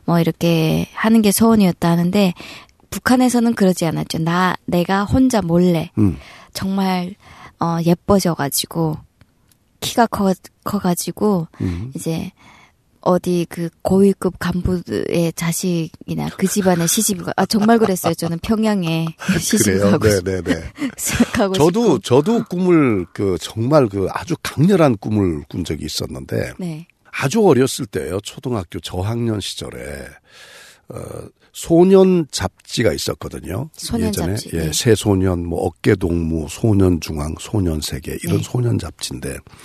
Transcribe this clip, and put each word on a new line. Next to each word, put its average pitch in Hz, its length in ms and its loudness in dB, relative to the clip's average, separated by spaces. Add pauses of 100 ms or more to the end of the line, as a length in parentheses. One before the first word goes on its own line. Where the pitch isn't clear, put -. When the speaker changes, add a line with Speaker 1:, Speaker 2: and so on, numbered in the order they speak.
Speaker 1:
뭐 170 140 2
이렇게 160 760 0
하는 220 280 4
게 208 100 4
소원이었다 202 580 4
하는데 175 440 2 (560)
북한에서는 240 640 2
그러지 185 320 2
않았죠. 156 340 -4
나, 175 360 0 (100)
내가 180 400 0
혼자 254 360 2
몰래 170 560 2
Speaker 2:
음. 95 200 2 (360)
Speaker 1:
정말, 190 640 -2 (460)
어, 135 240 0
예뻐져가지고 165 1120 0 (840)
키가 - 280 0
커, 190 260 0 (320)
커가지고 185 840 -2 (140)
Speaker 2:
음. 98 340 -4
Speaker 1:
이제 170 360 -8 (720)
어디 175 460 0
그 170 200 -8 (120)
고위급 190 560 2
간부의 170 1000 -2
자식이나 165 1000 -4
그 190 100 0
집안의 180 400 2
시집을 190 380 -2
가-, - 100 -6
아, 190 120 2
정말 220 320 4
그랬어요. 185 340 0
저는 170 300 -4
평양에 190 640 0 (100)
Speaker 2:
<laughs> 185 220 -2
Speaker 1:
시집을 165 400 2
Speaker 2:
그래요? 101 120 4
Speaker 1:
가고 - 160 2
Speaker 2:
네, 104 100 4
Speaker 1:
싶-, 90 80 -2
Speaker 2:
네, 92 160 -4
네. 85 200 -2 (320)
Speaker 1:
<laughs> - 400 -2
가고 202 220 0
Speaker 2:
저도, 180 280 4
Speaker 1:
싶고. 160 160 2
Speaker 2:
저도 156 440 2
꿈을, 160 680 2
그, 95 280 -2
정말 127 460 2
그 98 240 -2
아주 - 320 -6
강렬한 156 540 2
꿈을 98 520 -2
꾼 90 140 -6
적이 76 220 -6
있었는데 67 720 -6
Speaker 1:
네. 170 260 -10 (240)
Speaker 2:
아주 170 340 0
어렸을 131 440 2
때예요. 80 340 -6
초등학교 104 580 -8
저학년 110 600 -4
시절에, 69 640 -12 (840)
어, - 100 -14 (540)
소년 185 760 6
잡지가 - 640 -2
있었거든요. - 800 -8
Speaker 1:
소년 226 340 -4
Speaker 2:
예전에. 170 300 -4
Speaker 1:
잡지, - 180 -12
Speaker 2:
예, 85 120 -2
Speaker 1:
네. 78 60 -4
Speaker 2:
새소년, 95 720 2
뭐 82 220 -4
어깨동무, 85 840 0
소년중앙, 82 920 0
소년세계 80 840 -4
이런 165 140 0
Speaker 1:
네. 107 60 -4
Speaker 2:
소년 120 360 -2
잡지인데 69 560 -10 (300)